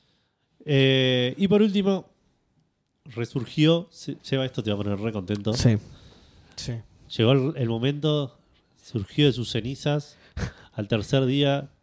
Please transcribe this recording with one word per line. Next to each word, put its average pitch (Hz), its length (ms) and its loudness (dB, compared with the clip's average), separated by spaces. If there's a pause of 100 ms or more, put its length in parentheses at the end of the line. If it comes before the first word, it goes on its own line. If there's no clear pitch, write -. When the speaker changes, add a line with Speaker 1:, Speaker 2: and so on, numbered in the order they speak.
(680)
Speaker 1:
Eh, 131 720 2
y 196 100 2
por 208 140 4
último, 196 440 0 (1000)
resurgió, 143 840 0
Se-, - 320 -12
Seba, 135 220 -2
esto 127 180 -6
te 107 80 -2
va 104 80 -2
a 101 40 -4
poner 101 160 -4
re 110 140 -4
contento. 104 420 -4
Speaker 2:
Sí. 120 220 4 (800)
Sí. - 160 -10 (440)
Speaker 1:
Llegó 117 160 4
el, 139 240 2
el 127 120 -2
momento, 143 720 -2 (440)
surgió 123 440 0
de 135 60 6
sus 117 180 -6
cenizas, 139 680 -6 (200)
<laughs> - 360 -8
al 104 160 -6
tercer 123 380 0
día, 139 440 0 (120)